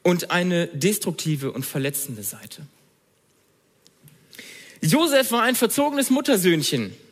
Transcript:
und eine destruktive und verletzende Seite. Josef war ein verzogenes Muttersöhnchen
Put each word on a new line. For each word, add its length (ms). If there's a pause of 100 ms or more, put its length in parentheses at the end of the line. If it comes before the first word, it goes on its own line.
und 300
eine 360
destruktive 840
und 140
verletzende 580
Seite. 420 (2250)
Josef 500
war 120
ein 120
verzogenes 540
Muttersöhnchen 840 (160)